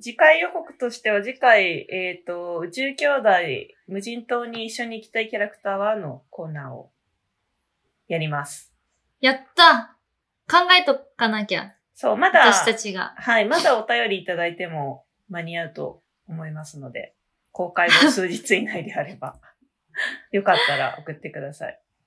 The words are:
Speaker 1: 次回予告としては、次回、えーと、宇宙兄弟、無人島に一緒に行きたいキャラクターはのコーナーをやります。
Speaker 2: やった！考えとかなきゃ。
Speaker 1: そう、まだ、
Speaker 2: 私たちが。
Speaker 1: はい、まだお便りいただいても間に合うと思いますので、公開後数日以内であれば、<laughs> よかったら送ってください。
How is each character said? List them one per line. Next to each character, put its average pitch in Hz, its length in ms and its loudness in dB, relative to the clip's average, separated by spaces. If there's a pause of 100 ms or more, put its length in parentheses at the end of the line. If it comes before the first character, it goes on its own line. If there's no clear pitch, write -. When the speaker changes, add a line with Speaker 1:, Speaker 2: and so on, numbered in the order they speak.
Speaker 1:
次 233 160 -14
回 320 240 6
予 349 100 -4
告 330 280 -10
と 247 100 -4
し 233 120 -10
て 220 100 -2
は、 208 120 0
次 247 160 -10
回、 196 540 4
え 180 320 -8
ー - 20 -18
と、 175 340 -8
宇 175 100 -8
宙 269 240 -6
兄 294 140 0
弟、 262 200 2 (580)
無 196 140 -8
人 233 240 -10
島 240 220 -4
に 226 180 -10
一 226 60 -10
緒 233 160 -8
に 226 140 -10
行 220 60 -20
き - 40 -20
た 226 100 -4
い 220 80 -4
キ 240 80 -8
ャ 208 40 -2
ラ 208 80 0
ク - 120 -18
タ 202 100 -6
ー 196 40 -2
は 202 220 0
の 143 340 -10
コ - 140 -14
ー 160 80 -12
ナ 139 180 -12
ー - 20 -14
を 120 180 -18 (1160)
や 165 100 -2
り 156 100 -4
ま 147 180 -4
す。 - 260 -18 (480)
Speaker 2:
や 262 120 2
っ 262 80 -4 (140)
た！ 311 420 6 (520)
考 359 240 4
え 359 120 6
と 285 140 2 (180)
か 233 120 0
な 214 160 -2
き 196 100 -4
ゃ。 - 200 -8 (200)
Speaker 1:
そ - 180 0
う、 220 40 0
ま 349 140 4
だ、 320 160 8
Speaker 2:
私 202 180 6
た 226 100 2
ち 208 200 -10
が。 185 240 -8
Speaker 1:
は 233 220 0
い、 208 40 2
ま 294 160 0
だ 269 180 4
お 214 80 -6
便 240 220 0
り 190 140 -4
い - 20 -18
た 180 120 -4
だ 170 100 -2
い 170 100 -6
て 180 120 -10
も 143 360 -8 (240)
間 175 140 -10
に 170 160 -10
合 165 80 -6
う 156 80 -18
と - 280 -12 (240)
思 160 200 -12
い 156 40 -12
ま 156 140 -12
す 151 140 -20
の 131 120 -16
で、 104 240 -14 (380)
公 175 200 -6
開 175 160 2
後 277 220 6
数 190 160 -2
日 - 300 -4
以 214 60 -2
内 190 220 -8
で - 100 -12
あ - 80 -6
れ - 140 -12
ば、 - 220 -14 (460)
<laughs> - 480 -10
よ 196 120 0
か 196 100 4
っ - 20 2 (100)
た 143 120 0
ら 135 200 -4
送 151 140 -14
っ - 40 -10
て - 120 -16
く 147 120 -14
だ 143 120 -12
さ - 160 -12
い。 - 100 -16 (280)